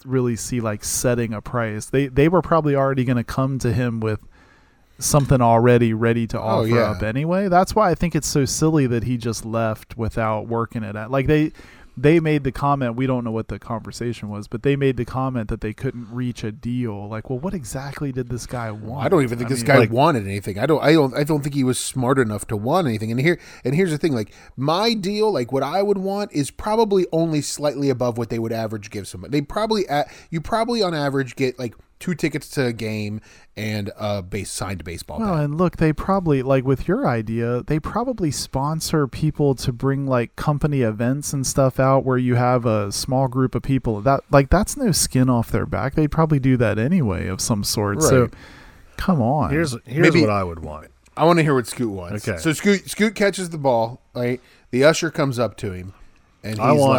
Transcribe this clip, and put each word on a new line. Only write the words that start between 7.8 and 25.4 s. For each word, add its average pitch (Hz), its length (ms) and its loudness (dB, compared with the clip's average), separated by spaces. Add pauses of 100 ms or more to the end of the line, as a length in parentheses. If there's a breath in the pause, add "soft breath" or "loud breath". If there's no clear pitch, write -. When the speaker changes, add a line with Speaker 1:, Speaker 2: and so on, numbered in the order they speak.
Speaker 1:
I 160 40 2
think 170 220 0
it's 143 100 -2
so 143 180 2
silly 156 440 2
that 117 160 -2
he 123 120 -2
just 117 300 -6
left 110 500 -4
without 110 520 -2
working 117 340 -4
it 104 140 -8
out. 110 140 -10
Like, 135 180 0
they, 151 240 2 (440 soft breath)
they 147 240 6
made 151 240 0
the 135 80 -2
comment, 139 440 -2
we 131 100 -2
don't 127 180 -2
know 113 80 -4
what 110 160 -4
the 101 120 -8
conversation 113 680 -8
was, 104 200 -10
but 110 160 -8
they 139 120 4
made 135 200 2
the 120 80 -2
comment 127 440 -4
that 113 120 -6
they 107 120 -4
couldn't 120 400 -8
reach 123 320 -4
a 107 80 -4
deal. 117 560 -6
Like, 110 220 -10
well, 127 100 -4
what 190 140 -4
exactly 139 580 -8
did 123 160 -6
this 120 180 -8
guy 117 260 -8
want? 110 320 -8
Speaker 2:
I 143 40 0
don't 165 140 6
even 120 160 -2
think 120 120 -4
Speaker 1:
I 135 40 0
Speaker 2:
this 120 60 0
Speaker 1:
mean, 117 60 -2
Speaker 2:
guy 139 120 8
Speaker 3:
Like 113 120 6
Speaker 2:
wanted 127 360 2
anything. 98 340 -6
I 131 60 0
don't, 147 160 2
I 147 100 6
don't, 139 240 4
I 147 80 0
don't 147 180 0
think 143 140 -6
he 135 80 2
was 127 140 2
smart 131 420 0
enough 107 280 -2
to 113 80 -2
want 143 300 0
anything. 110 240 -2
And 120 100 -2
here, 170 200 2 (240 loud breath)
and 131 100 0
here's 180 160 2
the 151 80 -2
thing, 165 160 0
like, 107 180 -4 (240 soft breath)
my 180 380 0
deal, 208 380 0
like, 123 200 -2